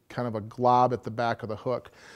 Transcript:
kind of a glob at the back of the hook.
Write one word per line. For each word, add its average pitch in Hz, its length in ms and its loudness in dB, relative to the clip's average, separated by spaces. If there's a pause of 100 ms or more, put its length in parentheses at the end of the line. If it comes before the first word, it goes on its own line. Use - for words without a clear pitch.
kind 123 200 -6
of 110 80 -6
a 110 60 -4
glob 123 520 4
at 117 80 -4
the - 80 -10
back 117 320 -4
of 107 80 -8
the 107 60 -6
hook. 120 340 -6 (260)